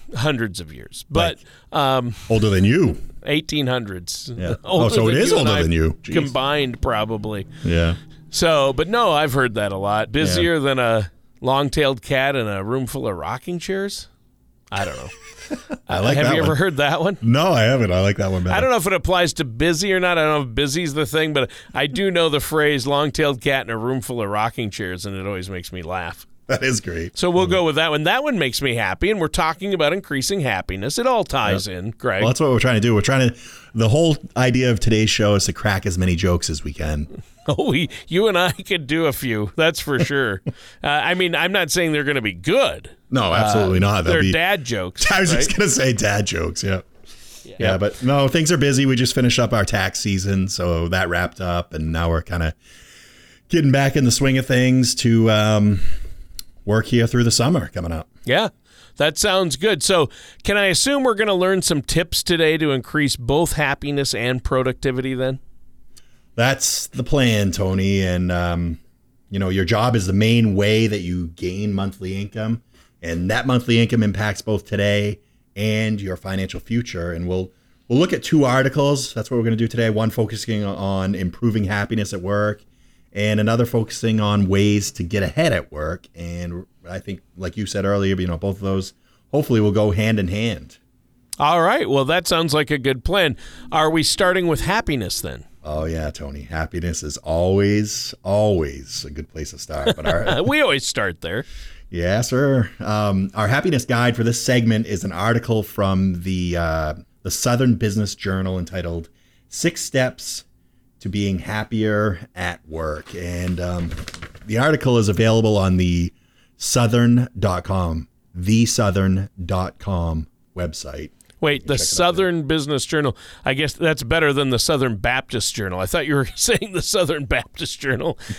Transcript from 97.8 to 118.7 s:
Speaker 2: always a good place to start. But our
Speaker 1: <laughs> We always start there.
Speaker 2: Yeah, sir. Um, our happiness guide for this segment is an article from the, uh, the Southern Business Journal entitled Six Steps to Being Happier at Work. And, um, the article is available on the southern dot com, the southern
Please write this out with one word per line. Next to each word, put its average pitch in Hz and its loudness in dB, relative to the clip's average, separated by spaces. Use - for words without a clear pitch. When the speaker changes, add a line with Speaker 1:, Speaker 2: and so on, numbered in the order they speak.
Speaker 2:
always 87 0
a 69 -12
good 73 -10
place 78 -10
to - -18
start. 73 -4
But 76 -6
our 123 0
Speaker 1:
<laughs> 196 0
We 294 2
always 160 0
start 95 -4
there. 95 -4
Speaker 2:
Yeah, 90 0
sir. 127 2
Um, 101 0
our 104 0
happiness 143 2
guide 120 2
for 117 0
this 117 0
segment 113 2
is 92 -6
an 95 -4
article 110 0
from 95 0
the, 90 -2
uh, 80 -2
the 98 -6
Southern 123 2
Business 104 -2
Journal 95 -4
entitled 85 -6
Six - -4
Steps - -4
to - -8
Being 98 -2
Happier 107 -2
at 87 -8
Work. 78 -8
And, 87 -6
um, 87 -4
the 107 -2
article 135 2
is 104 4
available 110 4
on 95 4
the 87 2
southern 120 4
dot 92 0
com, 85 -2
the 110 2
southern 98 2